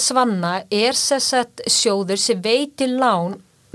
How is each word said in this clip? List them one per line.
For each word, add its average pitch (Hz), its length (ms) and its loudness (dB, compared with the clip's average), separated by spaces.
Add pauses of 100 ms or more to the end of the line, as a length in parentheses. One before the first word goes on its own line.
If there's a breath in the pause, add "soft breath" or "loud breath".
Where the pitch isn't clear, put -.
Svanna 208 460 0 (200)
er 233 240 0
sem 269 240 0
sagt - 480 -2
sjóður 196 540 0
sem 185 180 0
veitir 254 540 0
lán 196 420 0 (380)